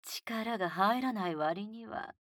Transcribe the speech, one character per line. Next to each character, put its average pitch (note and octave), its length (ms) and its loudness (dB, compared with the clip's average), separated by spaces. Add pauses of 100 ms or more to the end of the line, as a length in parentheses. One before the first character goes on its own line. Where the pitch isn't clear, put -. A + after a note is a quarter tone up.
力 A3+ 540 -4
が F3+ 140 2
入 G3+ 320 4
ら C4 100 2
な F#3+ 160 0
い E3 60 0
割 E3 320 0
に A3+ 200 -12
は - 280 -8 (160)